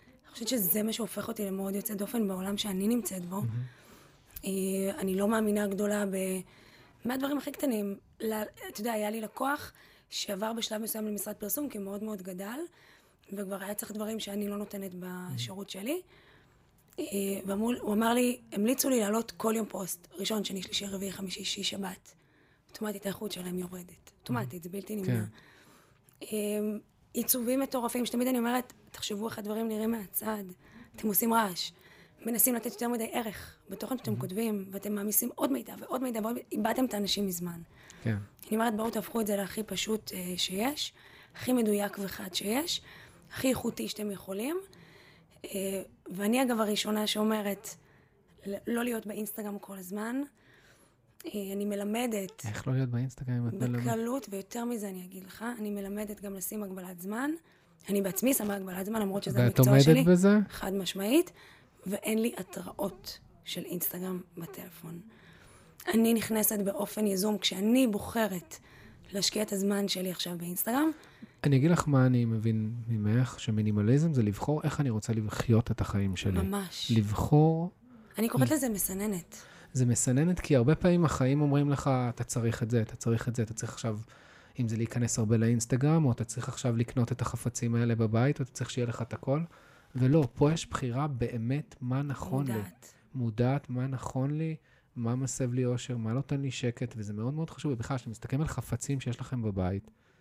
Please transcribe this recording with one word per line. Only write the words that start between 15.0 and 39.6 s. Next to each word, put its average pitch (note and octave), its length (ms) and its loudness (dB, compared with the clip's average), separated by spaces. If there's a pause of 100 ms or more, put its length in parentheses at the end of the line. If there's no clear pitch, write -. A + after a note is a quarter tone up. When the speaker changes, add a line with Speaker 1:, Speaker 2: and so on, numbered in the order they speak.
Speaker 2:
מהמם. G3+ 100 -8
Speaker 1:
שלי. E4 140 -2 (960)
אה, D4+ 60 -4 (420)
ואמרו, G#3+ 340 0
הוא G#3 140 0
אמר A3+ 200 4
לי, B3 260 2 (120)
"המליצו B3 380 2
לי B3 100 4
לעלות G#3+ 300 0
כל A3 260 0
יום A3 100 -2
פוסט, - 420 -8 (100)
ראשון, G#3 260 -2
שני, F#3+ 180 -6
שלישי, - 240 -4
רביעי, G3 260 -6
חמישי, F#3+ 320 -8
שישי, - 200 -4
שבת." F#3+ 500 -6 (560)
אוטומטית G#3 360 -6
האיכות G3 260 -4
שלהם F3+ 260 -6
יורדת. F3+ 520 -10 (100)
אוטומטית, D#3+ 420 -4
זה F3 60 -12
בלתי G3+ 280 -8
נמנע. F#3+ 100 -4
Speaker 2:
כן. A#2 180 2 (1000)
Speaker 1:
אה, G#3 560 -2 (340)
עיצובים A#3+ 480 0
מטורפים, B3 460 0
שתמיד B3 220 0
אני B3+ 100 2
אומרת, B3 340 0 (180)
"תחשבו G#3+ 380 -6
איך A3 100 -8
הדברים G#3+ 300 -4
נראים A3 220 0
מהצד. G#3+ 540 -4 (520)
אתם A3 120 -2
עושים A3+ 260 2
רעש. G#3 380 2 (540)
מנסים A#3+ 280 2
לתת A#3 120 -4
יותר A#3+ 220 -4
מדי A#3 240 -2
ערך A3 440 -6 (120)
בתוכן A3 300 -6
שאתם - 120 -6
Speaker 2:
מהמם. A2 100 -2
Speaker 1:
כותבים, G3 500 -2
ואתם G3+ 240 -6
מעמיסים G#3 400 0
עוד C4+ 180 0
מידע A#3+ 260 -4
ועוד B3+ 240 -4
מידע A#3+ 200 -2
ועוד A3+ 120 -2
מידע, - 180 -8
איבדתם A3+ 320 2
את A#3+ 100 -2
האנשים G3+ 320 0
מזמן." F3 340 -4 (420)
Speaker 2:
כן. A2+ 140 0 (320)
Speaker 1:
אני G#3+ 80 0
אומרת, A3 200 0
"בואו A3 140 -2
תהפכו A3+ 300 -4
את G#3 60 0
זה G#3 100 0
להכי G3 260 -4